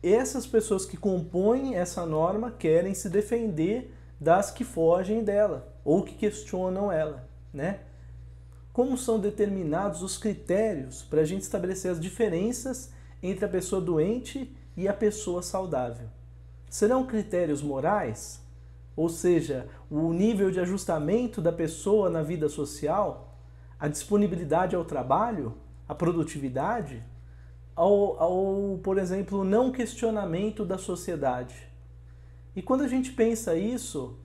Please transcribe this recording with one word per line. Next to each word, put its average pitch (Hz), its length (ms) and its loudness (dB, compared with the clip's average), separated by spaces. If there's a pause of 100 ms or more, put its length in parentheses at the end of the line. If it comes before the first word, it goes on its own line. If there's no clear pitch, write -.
essas 233 420 2
pessoas 208 400 2
que - 120 -10
compõem 196 800 2
essa 180 280 -2
norma 175 460 0
querem 175 420 4
se 190 160 -6
defender 208 840 0 (240)
das 175 320 4
que - 140 -8
fogem 185 580 2
dela 202 500 2 (120)
ou 170 180 4
que - 120 -8
questionam 196 760 -2
ela, 156 380 -2 (240)
né? 160 280 -4 (920)
Como 254 260 2
são 226 220 2
determinados 190 840 0
os - 160 -6
critérios 185 840 -2
pra 156 220 2
gente 190 180 -2
estabelecer 185 500 -4
as 165 80 -4
diferenças 214 920 -2 (300)
entre 190 220 -2
a 190 40 -2
pessoa 185 320 -2
doente 196 720 -2 (240)
e 185 120 -2
a 202 40 2
pessoa 202 500 0
saudável? 127 640 -4 (600)
Serão 254 380 2
critérios 175 560 0
morais? 147 800 -2 (540)
Ou 165 120 2
seja, 160 600 2 (220)
o 160 220 2
nível 196 380 4
de 180 80 -2
ajustamento 185 840 0
da 165 120 2
pessoa 175 580 2
na 165 120 0
vida 151 260 0
social, 156 880 -4 (400)
a 147 80 -2
disponibilidade 175 880 2
ao 170 100 0
trabalho, 147 680 0 (340)
a - 60 -8
produtividade, 151 1080 -2 (760)
ao, 202 440 4
ao, 190 640 2
por 190 160 2
exemplo, 190 460 0
não 233 260 4
questionamento 214 960 -2
da 185 140 -2
sociedade. 139 880 -4 (880)
E 190 60 -6
quando 269 200 2
a 269 60 0
gente 254 240 0
pensa 220 440 2
isso 175 680 -4